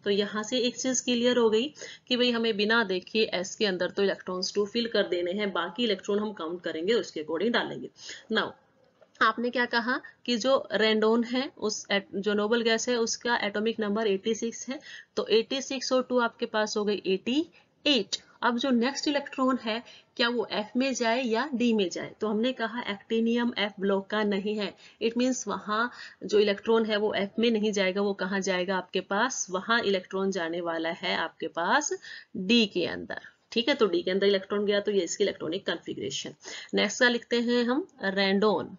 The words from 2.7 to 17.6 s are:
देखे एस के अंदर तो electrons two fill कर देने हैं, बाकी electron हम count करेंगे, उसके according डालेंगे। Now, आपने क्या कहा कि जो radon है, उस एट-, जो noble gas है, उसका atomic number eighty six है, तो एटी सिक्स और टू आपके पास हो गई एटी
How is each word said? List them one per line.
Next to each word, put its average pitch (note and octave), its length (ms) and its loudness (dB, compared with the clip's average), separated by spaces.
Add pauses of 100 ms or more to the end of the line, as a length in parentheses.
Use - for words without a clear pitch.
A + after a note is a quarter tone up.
देखे F#3+ 500 0
एस F#3 220 -4
के G#3+ 100 2
अंदर F3+ 240 0
तो G3+ 120 0
electrons F#3 520 -2
two G#3 120 2
fill A3+ 220 -2
कर G#3 140 2
देने F3 300 0
हैं, G3+ 200 -2
बाकी F3+ 320 -2
electron G3+ 340 0
हम G#3+ 140 -4
count F3 300 -8
करेंगे, E3+ 320 0
उसके F#3+ 260 -2
according E3 320 -2
डालेंगे। F#3 380 -4 (420)
Now, G3 160 0 (760)
आपने A#3 280 2
क्या B3 140 0
कहा A#3+ 360 -2 (260)
कि A#3+ 100 2
जो B3+ 380 2
radon A3 520 4
है, B3+ 320 -2
उस - 320 -4
एट-, G3 240 -2
जो G3+ 200 0
noble G#3 280 2
gas A3+ 260 0
है, B3 80 0
उसका A#3 400 -2
atomic G#3+ 440 -2
number G#3+ 260 0
eighty G3 280 0
six A#3 340 -6
है, C#4 120 -8 (360)
तो G3+ 100 -2
एटी A3+ 360 2
सिक्स C4+ 300 -4
और B3+ 100 4
टू B3 160 0
आपके A#3 280 0
पास G#3+ 300 -2
हो G#3 80 0
गई G#3 220 -2
एटी A#3 400 0 (400)